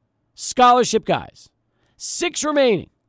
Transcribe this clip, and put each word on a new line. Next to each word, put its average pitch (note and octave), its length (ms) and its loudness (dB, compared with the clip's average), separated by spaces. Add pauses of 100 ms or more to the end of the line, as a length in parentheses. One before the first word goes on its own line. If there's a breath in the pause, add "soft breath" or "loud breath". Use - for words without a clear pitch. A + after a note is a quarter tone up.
(340)
scholarship B3 680 2
guys, - 460 -8 (460)
six - 460 -8
remaining. C4+ 480 0 (180)